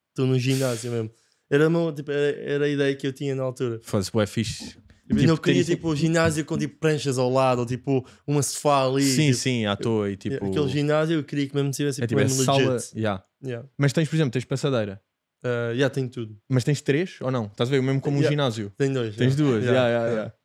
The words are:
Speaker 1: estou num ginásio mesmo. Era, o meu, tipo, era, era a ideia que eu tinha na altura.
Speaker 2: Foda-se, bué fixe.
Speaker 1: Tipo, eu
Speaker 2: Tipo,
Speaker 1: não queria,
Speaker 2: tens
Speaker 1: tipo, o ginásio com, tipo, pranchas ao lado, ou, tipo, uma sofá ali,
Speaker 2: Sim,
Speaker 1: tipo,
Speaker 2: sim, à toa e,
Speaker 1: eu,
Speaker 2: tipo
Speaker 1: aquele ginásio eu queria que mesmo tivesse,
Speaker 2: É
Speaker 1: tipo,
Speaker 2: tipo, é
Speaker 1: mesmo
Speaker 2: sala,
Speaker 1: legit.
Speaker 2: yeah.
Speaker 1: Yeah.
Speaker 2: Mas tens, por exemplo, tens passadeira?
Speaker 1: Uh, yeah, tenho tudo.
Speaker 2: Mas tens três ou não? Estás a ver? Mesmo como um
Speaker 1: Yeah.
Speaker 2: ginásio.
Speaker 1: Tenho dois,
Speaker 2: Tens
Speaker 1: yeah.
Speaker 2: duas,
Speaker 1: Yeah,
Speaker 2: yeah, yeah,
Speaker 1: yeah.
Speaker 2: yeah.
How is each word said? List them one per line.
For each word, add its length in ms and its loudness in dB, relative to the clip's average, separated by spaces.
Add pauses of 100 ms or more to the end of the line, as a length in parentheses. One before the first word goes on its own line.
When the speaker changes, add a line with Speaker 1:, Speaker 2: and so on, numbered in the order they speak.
(100)
Speaker 1:
estou 160 0
num 120 4
ginásio 520 -2
mesmo. 200 -4 (380)
Era, 200 4
o 20 2
meu, 220 0
tipo, 180 -10
era, 300 0
era 240 -2
a 40 0
ideia 280 0
que 100 -6
eu 60 -2
tinha 240 -4
na 80 -4
altura. 400 -4
Speaker 2:
Foda-se, 260 -2
bué 160 2
fixe. 480 -6
Speaker 1:
Tipo, 60 -20 (300)
eu 80 2
Speaker 2:
Tipo, 100 6
Speaker 1:
não 80 4
queria, 280 2
Speaker 2:
tens 120 0
Speaker 1:
tipo, 120 -4
o 60 0
ginásio 500 2
com, 140 -4
tipo, 220 -6
pranchas 360 0
ao 140 2
lado, 300 4
ou, 60 -2
tipo, 380 -2 (220)
uma 160 2
sofá 420 2
ali, 200 2
Speaker 2:
Sim, 220 4
Speaker 1:
tipo, 120 4
Speaker 2:
sim, 260 0
à 120 0
toa 320 0
e, 60 -2
Speaker 1:
eu, 20 -8
Speaker 2:
tipo 300 -6
Speaker 1:
aquele 220 0
ginásio 520 0
eu 40 -2
queria 240 -4
que 60 -10
mesmo 160 0
tivesse, 320 -4
Speaker 2:
É 60 0
Speaker 1:
tipo, 100 0
Speaker 2:
tipo, 20 4
é 40 4
Speaker 1:
mesmo 200 2
Speaker 2:
sala, 280 4
Speaker 1:
legit. 260 -6
Speaker 2:
yeah. 240 -2 (220)
Speaker 1:
Yeah. 240 -10 (100)
Speaker 2:
Mas 140 2
tens, 160 0
por 80 -4
exemplo, 160 2
tens 140 -4
passadeira? 540 -2 (440)
Speaker 1:
Uh, 300 -4
yeah, 160 2
tenho 180 -4
tudo. 280 -10 (120)
Speaker 2:
Mas 160 2
tens 180 2
três 380 -2
ou 100 -4
não? 140 -2
Estás 240 -4
a 20 -6
ver? 120 2
Mesmo 180 0
como 160 -2
um 40 2
Speaker 1:
Yeah. 120 4
Speaker 2:
ginásio. 440 -2
Speaker 1:
Tenho 180 0
dois, 200 -4
Speaker 2:
Tens 200 2
Speaker 1:
yeah. 20 -2
Speaker 2:
duas, 260 2
Speaker 1:
Yeah, 160 2
Speaker 2:
yeah, 100 4
yeah, 180 2
Speaker 1:
yeah. 160 -2
Speaker 2:
yeah. 120 -12 (100)